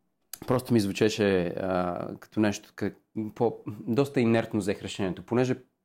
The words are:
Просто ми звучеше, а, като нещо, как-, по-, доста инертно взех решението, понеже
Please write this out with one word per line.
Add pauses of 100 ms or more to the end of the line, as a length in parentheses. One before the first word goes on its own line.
(460)
Просто
ми
звучеше,
а, (120)
като
нещо,
как-, (360)
по-, (120)
доста
инертно
взех
решението,
понеже (280)